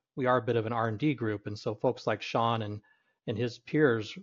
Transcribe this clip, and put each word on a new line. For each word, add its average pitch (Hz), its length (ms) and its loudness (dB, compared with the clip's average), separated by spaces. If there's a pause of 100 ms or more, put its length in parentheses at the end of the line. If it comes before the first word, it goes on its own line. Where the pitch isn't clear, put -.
(160)
we 127 100 -2
are 123 120 4
a 120 40 0
bit 113 140 0
of 110 100 2
an 113 80 -4
R 113 140 0
and 110 100 -2
D 147 160 0
group. 107 320 -4
And 104 120 -6
so 113 180 -6
folks 120 320 -2
like 110 120 0
Sean 117 440 0
and, 104 180 -6 (460)
and 113 100 -4
his 117 220 -4
peers 123 640 2